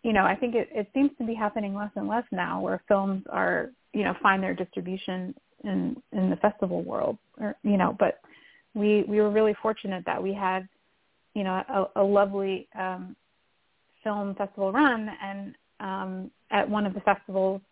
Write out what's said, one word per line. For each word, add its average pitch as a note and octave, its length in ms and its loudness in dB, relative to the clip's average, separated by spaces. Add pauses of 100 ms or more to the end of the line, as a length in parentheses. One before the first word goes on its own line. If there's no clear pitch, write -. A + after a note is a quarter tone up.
you A3+ 80 0
know, G3 120 4
I F#3+ 120 2
think A#3+ 180 -4
it, A3 160 0
it G#3+ 240 -4
seems C#4 240 4
to A#3 80 -4
be A3+ 80 -2
happening G#3 400 -4
less G#3 220 -6
and G3+ 100 -4
less A3+ 240 -2
now F3+ 300 -4
where F#3 260 -4
films G3 420 2
are, F3+ 420 0 (220)
you G#3 120 -2
know, F3+ 180 0
find F#3+ 180 6
their F#3 140 -2
distribution F#3 800 -6 (300)
in, F#3+ 360 -2 (120)
in F#3+ 180 2
the F3+ 60 0
festival F#3 480 0
world, - 340 -2 (220)
or, G#3 240 -6
you G#3 120 4
know, F#3 220 2
but - 220 2 (520)
we, G#3 360 4
we G#3 120 2
were G#3 100 4
really G#3+ 300 4
fortunate G3 460 -4
that - 160 -2
we G3 100 -2
had, F#3+ 360 -2 (680)
you G#3 80 -2
know, F#3+ 180 0 (360)
a, G3+ 40 2
a G3 40 8
lovely, G3 640 2 (100)
um, F#3 380 -8 (880)
film G3+ 320 -2
festival G3 340 -2
run, A3+ 400 2 (100)
and, G3 360 -10 (240)
um, F#3+ 500 -6 (220)
at G#3 180 2
one G#3 160 0
of F#3+ 80 -4
the G3+ 60 -6
festivals F#3+ 600 2 (120)